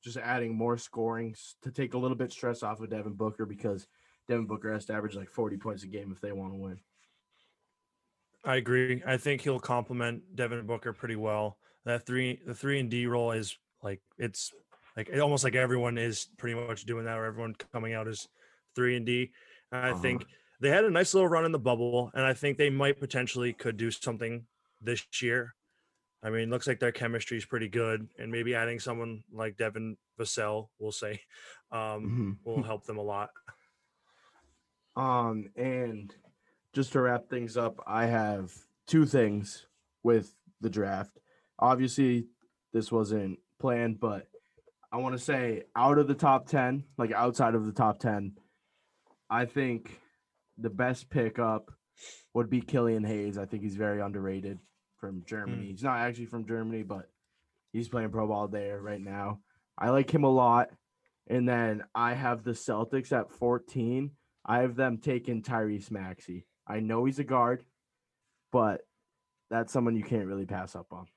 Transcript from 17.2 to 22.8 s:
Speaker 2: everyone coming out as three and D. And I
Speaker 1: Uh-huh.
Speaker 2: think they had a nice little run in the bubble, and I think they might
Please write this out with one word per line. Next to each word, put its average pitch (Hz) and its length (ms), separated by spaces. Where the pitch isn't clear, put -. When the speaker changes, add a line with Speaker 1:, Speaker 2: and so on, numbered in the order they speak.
Speaker 2:
everyone 113 280
coming 113 220
out 110 140
as 110 200
three 123 200
and 120 100
D. 123 260
And 127 140
I 127 60
Speaker 1:
Uh-huh. 101 100
Speaker 2:
think 123 240
they 135 100
had 190 160
a 214 60
nice 175 220
little 185 160
run 165 160
in 165 60
the 156 80
bubble, 120 560
and 131 100
I 131 80
think 143 240
they 147 140
might 139 280